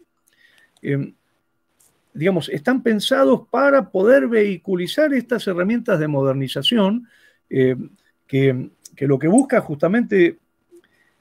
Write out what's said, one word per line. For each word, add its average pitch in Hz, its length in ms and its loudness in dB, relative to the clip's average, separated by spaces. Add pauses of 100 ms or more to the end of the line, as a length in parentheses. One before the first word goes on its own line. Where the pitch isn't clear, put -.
(800)
eh, 139 320 -4 (1000)
digamos, 170 360 -2
están 233 320 -2
pensados 262 680 0
para 269 400 0
poder 247 360 4
vehiculizar 208 840 -2
estas 240 320 -4
herramientas 196 540 -2
de 156 80 -2
modernización, 147 1000 0 (400)
eh, 131 280 2 (500)
que, 135 440 0 (260)
que 135 120 -4
lo 139 120 2
que 156 80 -2
busca 233 340 4
justamente 170 800 0 (800)